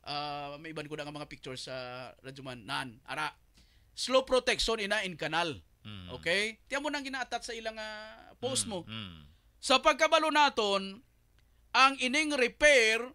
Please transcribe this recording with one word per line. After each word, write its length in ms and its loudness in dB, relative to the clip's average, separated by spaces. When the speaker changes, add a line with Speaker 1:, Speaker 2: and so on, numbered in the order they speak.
Speaker 1:
Ah, 540 -8
may 160 -14
iban 140 -8
ko 80 -10
na 100 -8
nga 80 -10
mga 160 -10
pictures 380 -12
sa 100 -10
Radyo 200 -16
Man-, 220 -12
nan. 400 -8
Ara, 300 -6
slope 380 0
protection 480 2
ina 240 0
in 140 -6
canal. 420 -2
Speaker 2:
Hmm. 320 -12
Speaker 1:
Okay? 520 -2
Tiyan 160 -6
mo 80 -4
nang 120 -4
gina-attach 420 -6
sa 100 -10
ilang, 220 -8
ah, 640 -12
post 260 -2
Speaker 2:
Hmm, 80 -6
Speaker 1:
mo. 120 -4
Speaker 2:
hmm. 420 -12
Speaker 1:
Sa 220 2
pagkabalo 500 4
naton, 720 2
ang 240 6
ining 360 0
repair, 720 6